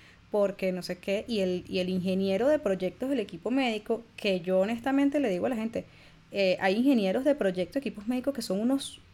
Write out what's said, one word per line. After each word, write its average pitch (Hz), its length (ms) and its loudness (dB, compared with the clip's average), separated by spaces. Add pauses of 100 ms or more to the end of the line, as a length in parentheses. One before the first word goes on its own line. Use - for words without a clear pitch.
(320)
porque 196 400 0
no 180 120 -4
sé 180 160 -8
qué". 202 280 -4
Y 220 140 0
el, 180 260 -2
y 185 120 -2
el 180 100 -2
ingeniero 190 580 0
de 302 120 4
proyectos 190 500 -2
del 277 100 0
equipo 202 320 -6
médico, 233 520 -2 (140)
que 190 240 0
yo 185 180 2
honestamente 269 600 2
le 262 100 2
digo 185 180 0
a - 20 -2
la 262 60 -2
gente, 220 300 -4 (460)
eh, 190 300 2
hay 190 160 2
ingenieros 240 480 4
de 285 100 4
proyectos, 185 420 -2
equipos 214 300 -6
médicos 254 260 -2
que 233 80 -8
son 196 180 -2
unos 262 400 -2 (140)